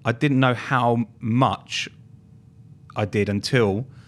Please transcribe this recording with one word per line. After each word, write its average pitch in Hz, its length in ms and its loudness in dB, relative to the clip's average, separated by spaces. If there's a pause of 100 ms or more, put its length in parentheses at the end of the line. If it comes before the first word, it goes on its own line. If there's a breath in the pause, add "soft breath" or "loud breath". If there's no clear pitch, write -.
I 113 80 0
didn't 139 280 0
know 127 120 4
how 120 540 0 (140)
much - 680 -2 (1080)
I 110 120 -2
did 101 240 -2
until 104 560 0 (220 loud breath)